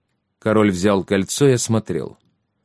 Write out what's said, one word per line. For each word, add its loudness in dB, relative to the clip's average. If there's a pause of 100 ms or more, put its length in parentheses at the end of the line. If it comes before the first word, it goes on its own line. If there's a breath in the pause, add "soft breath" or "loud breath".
(400)
Король 2
взял 0
кольцо 0
и 4
осмотрел. -4 (480)